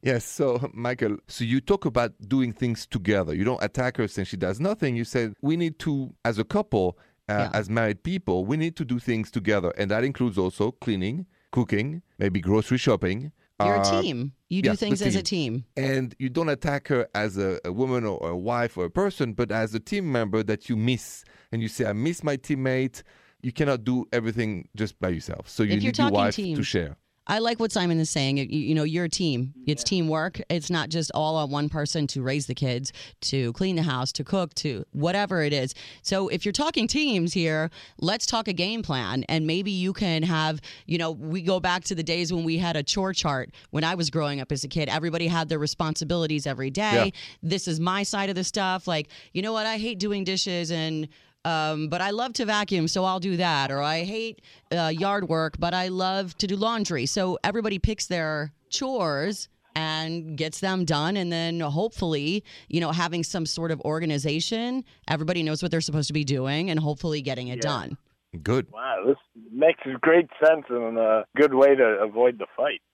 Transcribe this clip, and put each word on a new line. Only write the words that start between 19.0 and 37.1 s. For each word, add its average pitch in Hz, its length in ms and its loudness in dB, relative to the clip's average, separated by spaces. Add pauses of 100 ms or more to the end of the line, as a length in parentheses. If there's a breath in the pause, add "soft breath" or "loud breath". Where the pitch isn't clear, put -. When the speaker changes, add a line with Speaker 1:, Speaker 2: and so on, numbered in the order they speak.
Speaker 1:
but 113 180 -2
as 110 240 0
a 113 60 0
team 185 320 -2
member 110 300 2
that 104 260 -4
you 120 80 0
miss. 113 480 -2 (260 soft breath)
And 113 120 -2
you 110 60 -2
say, 113 180 -2
"I 104 80 0
miss 143 280 -2
my 147 140 -2
teammate." 131 680 -2 (380 soft breath)
You 127 120 -6
cannot 139 300 0
do 123 300 0
everything 110 640 0
just 104 240 -4
by 92 80 0
yourself. 82 400 -4
So - 140 0
you 104 60 4
Speaker 2:
If 101 40 4
you're 104 60 4
Speaker 1:
need 101 60 2
your - 80 2
Speaker 2:
talking - 220 4
Speaker 1:
wife 101 220 4
to 214 60 -4
Speaker 2:
teams, 156 240 -2
Speaker 1:
share. 80 300 -2 (320)
Speaker 2:
I 214 120 2
like 233 180 0
what 226 140 0
Simon 175 260 2
is 156 100 2
saying. 135 280 2
You, 139 80 0
you 139 280 0
know, 156 120 2
you're 165 220 0
a - 20 -2
team. 139 440 0 (140)
It's 151 160 -2
Speaker 3:
Yeah. - 60 -2 (100)
Speaker 2:
teamwork. 160 500 0
It's 170 220 -2
not 156 200 0
just 160 220 -2
all 156 220 0
on 151 160 0
one 147 180 0
person 147 400 -2
to 135 140 -4
raise 135 240 0
the - 80 -4
kids, 131 380 -2 (300 loud breath)
to 123 320 0
clean 190 200 0
the 160 80 2
house, 131 300 -2
to - 100 -6
cook, 180 400 -2
to 131 300 -4
whatever 180 500 0
it 147 100 2
is. 135 220 0 (280 loud breath)
So 190 260 0
if - 160 -2
you're 208 80 0
talking 294 340 0
teams 226 460 2